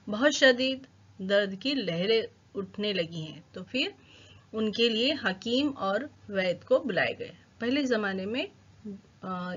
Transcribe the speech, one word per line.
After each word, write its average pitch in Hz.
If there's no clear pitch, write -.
बहुत 240
शदीद 262
दर्द 202
की 262
लहरें 208
उठने 202
लगी 170
हैं, 151
तो 185
फिर 302
उनके 220
लिए 240
हकीम 233
और 220
वैद्य 185
को 262
बुलाए 160
गए। -
पहले 269
ज़माने 202
में, 269
अ, 180